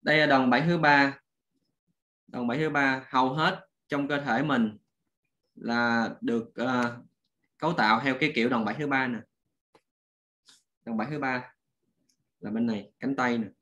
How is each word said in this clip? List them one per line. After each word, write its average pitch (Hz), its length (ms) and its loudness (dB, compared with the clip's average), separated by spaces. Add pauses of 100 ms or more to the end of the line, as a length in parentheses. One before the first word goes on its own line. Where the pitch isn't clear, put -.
Đây 151 160 2
là 151 80 4
đòn 131 240 4
bẩy 123 120 4
thứ 170 160 2
ba. 143 420 4 (1080)
Đòn 123 200 -6
bẩy 120 100 -2
thứ 156 120 0
ba 135 400 0
hầu 131 240 2
hết 160 340 -2 (200)
trong 143 200 -2
cơ 143 140 -2
thể 131 220 0
mình 117 340 0 (800)
là 117 680 -2
được, 117 340 -4
ờ, 120 460 -2 (560)
cấu 160 160 -2
tạo 113 300 4
theo 131 160 0
cái 151 160 0
kiểu 120 140 2
đòn 113 160 0
bẩy 107 120 -4
thứ 147 100 -6
ba 131 200 -2
nè. 117 120 -6 (1700)
Đòn 113 120 -8
bẩy 110 120 -4
thứ 151 100 -8
ba 127 340 -6 (840)
là 104 120 -10
bên 117 140 -2
này, 107 340 -6
cánh 135 160 -4
tay 123 220 0
nè. 107 100 -4 (140)